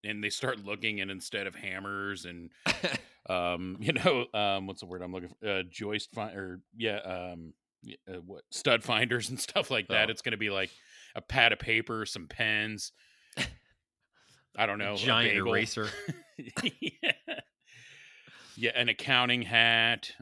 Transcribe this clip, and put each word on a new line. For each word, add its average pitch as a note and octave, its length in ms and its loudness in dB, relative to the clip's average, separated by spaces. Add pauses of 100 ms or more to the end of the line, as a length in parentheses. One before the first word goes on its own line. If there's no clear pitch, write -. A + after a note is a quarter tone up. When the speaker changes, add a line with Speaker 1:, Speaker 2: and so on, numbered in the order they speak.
Speaker 1:
and G#2 200 -4
they G#2+ 60 -2
start A#2 360 -4
looking, G2+ 360 -4
and G2 100 -4
instead G2 360 -6
of F#2 80 -8
hammers G2 680 -6
and, E2+ 240 -12 (400)
Speaker 2:
<laughs> - 400 -8
Speaker 1:
um, F2+ 480 0
<laughs> G#2 40 -10
you A2 120 2
know, A2+ 400 4
um, G2 340 2
what's F#2+ 120 -8
the G2+ 80 -12
word F2+ 140 -8
I'm F2+ 100 -6
looking F2+ 180 -6
for? - 180 -8
Uh, F#2+ 220 0
joist G#2 440 -6
fi-, G#2+ 180 -4
or, F#2 300 -8 (140)
yeah, A2 220 -2 (360)
um, E2 200 -14 (300)
y-, - 120 -14 (140)
uh, F2+ 160 -10
what, F#2 240 -16
stud A#2 340 2
finders A#2 460 2
and C3 100 -6
stuff - 300 -2
like A2 200 0
that. G#2+ 180 4
Speaker 2:
Oh. A2 40 -2
Speaker 1:
It's - 100 -6
gonna A2+ 160 -2
be, G#2+ 120 -2
like, F#2+ 220 0 (440)
a - 60 -8
pad A#2+ 300 6
of G#2 80 0
paper, A2+ 460 0
some E2 220 -8
pens. G#2+ 680 -2 (440)
Speaker 2:
<laughs> - 1200 -12
Speaker 1:
I A2+ 80 4
don't G#2 160 -2
Speaker 2:
A G2+ 40 -2
Speaker 1:
know, G#2 100 -2
a - 20 -4
Speaker 2:
giant A#2 360 4
Speaker 1:
bagel. G2+ 160 2
Speaker 2:
eraser. G#2+ 440 2
Speaker 1:
<laughs> - 40 -10 (840)
Yeah. - 300 -2 (1400)
Yeah, A#2 180 2
an A#2+ 160 2
accounting B2 540 4
hat. A#2 680 4 (100)